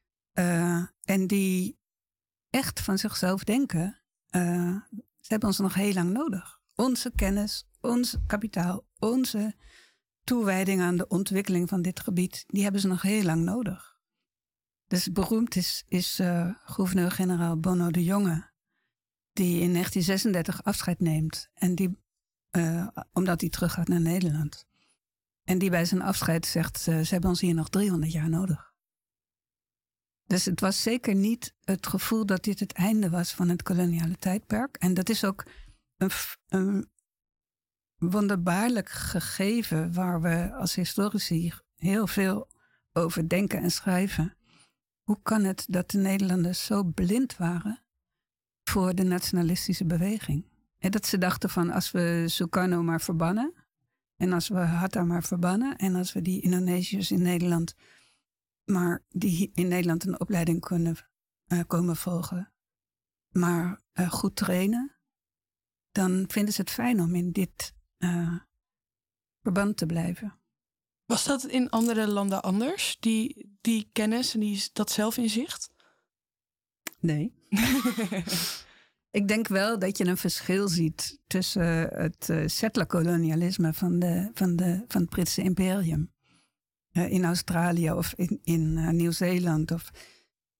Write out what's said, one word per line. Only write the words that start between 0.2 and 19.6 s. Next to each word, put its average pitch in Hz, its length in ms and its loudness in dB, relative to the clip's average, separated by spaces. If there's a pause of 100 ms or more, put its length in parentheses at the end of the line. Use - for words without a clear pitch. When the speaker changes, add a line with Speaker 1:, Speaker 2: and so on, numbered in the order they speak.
Speaker 1:
Eh, 175 500 2 (200)
en 190 240 2
die 190 500 2 (720)
echt - 300 -2
van 196 180 0
zichzelf 190 460 -2
denken, 208 560 0 (300)
eh, 175 460 0 (440)
"Ze - 120 -20
hebben 214 180 0
ons 190 100 0
nog 196 140 0
heel 202 200 2
lang 180 180 2
nodig. 220 500 -4 (140)
Onze 247 400 0
kennis, 202 520 0 (140)
ons 240 360 0 (100)
kapitaal, 196 580 -2 (140)
onze 220 560 0 (680)
toewijding 196 580 2
aan 180 160 2
de 175 100 -2
ontwikkeling 185 600 0
van 185 120 0
dit 175 180 -2
gebied, 180 480 -2
die 202 160 0
hebben 202 180 0
ze 196 60 2
nog 185 140 0
heel 208 220 2
lang 165 200 2
nodig." 208 480 -4 (960)
Dus 180 240 0
beroemd 220 440 0
is, - 320 -2
is, - 320 -2
eh, 175 300 2 (160)
gouverneur-generaal 180 920 0
Bono 175 320 2
de 170 120 2
Jonge, 185 460 0 (840)
die 175 280 2